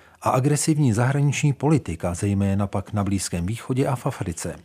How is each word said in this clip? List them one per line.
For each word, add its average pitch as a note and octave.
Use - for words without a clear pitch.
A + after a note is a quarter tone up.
a A2+
agresivní C#3+
zahraniční C#3
politika, B2+
zejména G2
pak -
na G#2
Blízkém F#2+
východě B2+
a C3+
v -
Africe. G#2+